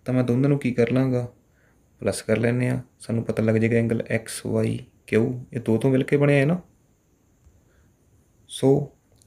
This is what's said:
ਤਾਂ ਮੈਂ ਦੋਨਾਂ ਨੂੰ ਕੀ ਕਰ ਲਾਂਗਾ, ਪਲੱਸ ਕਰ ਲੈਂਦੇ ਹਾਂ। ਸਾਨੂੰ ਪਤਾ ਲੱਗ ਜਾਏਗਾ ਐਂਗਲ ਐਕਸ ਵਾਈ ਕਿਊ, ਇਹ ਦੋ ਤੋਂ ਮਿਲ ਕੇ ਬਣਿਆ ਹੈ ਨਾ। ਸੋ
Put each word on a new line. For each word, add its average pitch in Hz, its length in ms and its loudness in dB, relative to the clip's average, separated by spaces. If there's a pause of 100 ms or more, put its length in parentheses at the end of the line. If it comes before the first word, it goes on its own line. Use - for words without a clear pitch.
ਤਾਂ 127 80 -4
ਮੈਂ 127 100 2
ਦੋਨਾਂ 123 260 2
ਨੂੰ 143 100 2
ਕੀ 123 140 -2
ਕਰ 120 180 0
ਲਾਂਗਾ, 127 360 0 (720)
ਪਲੱਸ - 200 -4
ਕਰ 110 160 0
ਲੈਂਦੇ 120 320 0
ਹਾਂ। 127 120 -4 (180)
ਸਾਨੂੰ 117 240 -4
ਪਤਾ 113 200 -4
ਲੱਗ 110 120 2
ਜਾਏਗਾ 113 220 2
ਐਂਗਲ 117 320 0
ਐਕਸ - 360 -6
ਵਾਈ 113 320 -2 (300)
ਕਿਊ, 120 260 0 (200)
ਇਹ 135 60 -4
ਦੋ 113 180 0
ਤੋਂ 135 140 2
ਮਿਲ 131 120 2
ਕੇ 147 140 0
ਬਣਿਆ 143 200 4
ਹੈ 135 80 4
ਨਾ। 175 140 0 (1900)
ਸੋ 139 480 0 (320)